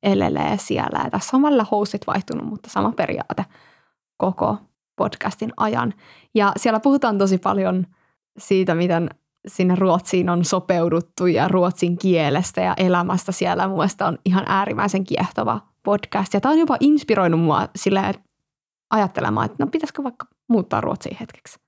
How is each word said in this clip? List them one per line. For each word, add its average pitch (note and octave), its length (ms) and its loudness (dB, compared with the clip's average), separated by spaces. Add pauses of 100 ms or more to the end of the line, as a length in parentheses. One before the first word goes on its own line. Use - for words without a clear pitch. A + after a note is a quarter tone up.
elelee G3 540 0
siellä. - 460 -2
Ja - 60 -4
tässä - 280 -2
on C#4 60 6
välillä C#4 280 4
hostit G#3 360 -2
vaihtunut, - 380 -4
mutta - 240 -10
sama G#3 220 0
periaate - 540 -4 (720)
koko G3 400 -2 (380)
podcastin - 640 -4
ajan. A3 360 -2 (420)
Ja G3+ 220 4
siellä A3 220 0
puhutaan C4+ 380 2
tosi G3 200 2
paljon F#3 480 0 (520)
siitä, F#3 380 0
miten E3+ 340 0 (380)
sinne F3+ 280 2
Ruotsiin F3+ 540 2
on F3 160 2
sopeuduttu F3 800 0
ja D#3 220 2
ruotsin F3 500 0
kielestä E3+ 640 0
ja F#3 160 0
elämästä F3+ 540 0
siellä. F3+ 360 -2
Mun F#3+ 100 -4
mielestä F#3+ 300 -2
on E3+ 180 -2
ihan F#3 220 2
äärimmäisen G3+ 560 0
kiehtova - 580 -2 (220)
podcast. G3+ 500 -2
Ja G3+ 80 2
tää C4+ 100 2
on D#4+ 80 4
jopa D4+ 200 2
inspiroinut G3 600 4
mua D3+ 360 2
silleen, G3 400 0 (720)
ajattelemaan, - 560 0
että - 180 -4
no C#4+ 80 -2
pitäisikö D#4 320 -6
vaikka B3 240 -10 (200)
muuttaa - 340 0
Ruotsiin - 380 -6
hetkeksi. - 480 -18